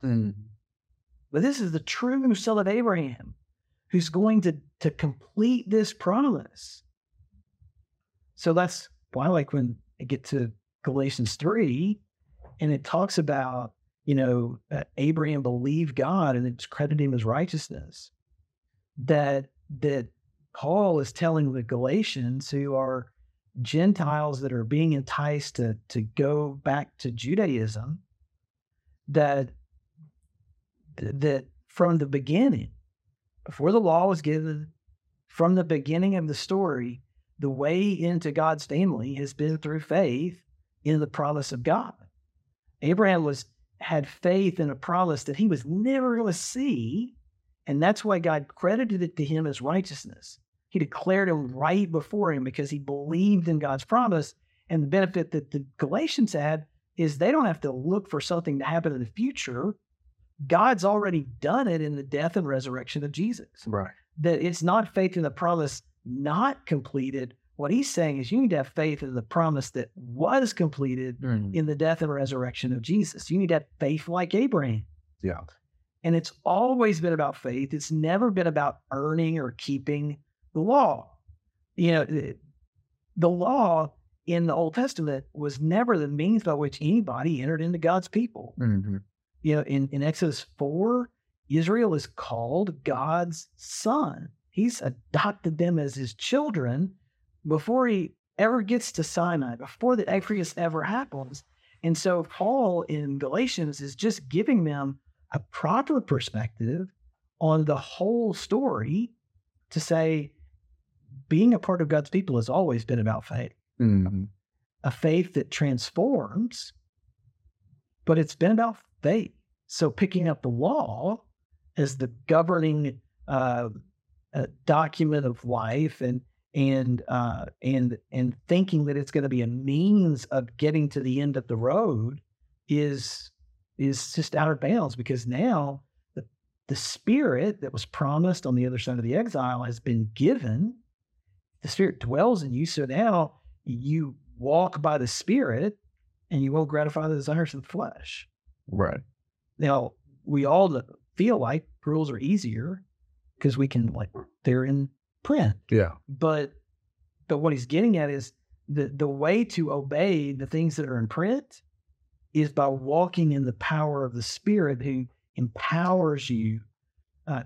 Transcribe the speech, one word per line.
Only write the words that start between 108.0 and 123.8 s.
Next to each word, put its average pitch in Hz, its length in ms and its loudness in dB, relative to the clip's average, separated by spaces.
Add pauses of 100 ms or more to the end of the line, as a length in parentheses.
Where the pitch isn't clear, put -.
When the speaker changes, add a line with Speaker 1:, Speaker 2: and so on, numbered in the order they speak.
Speaker 2:
story 196 800 -2 (600)
to - 80 -4
say, 160 520 0 (960)
being 214 260 6
a 190 60 2
part 180 220 0
of 151 80 0
God's 151 200 2
people 180 280 0
has 113 120 0
always 131 360 2
been 120 140 0
about 110 260 -2
faith. - 280 -8 (260)
Speaker 1:
Mm-hmm. 98 460 4 (580)
Speaker 2:
A 135 80 0
faith 170 420 2
that - 180 -2
transforms, 165 1200 -2 (1300)
but 160 120 4
it's 156 180 0
been 180 160 4
about 226 260 2 (240)
faith. 190 300 0 (360)
So - 220 0
picking 180 380 0
up 151 140 -2
the 131 80 -2
law 151 720 -2 (540)
as 139 200 0
the 131 100 -4 (200)
governing, 156 720 2 (280)
uh, 123 420 0 (640)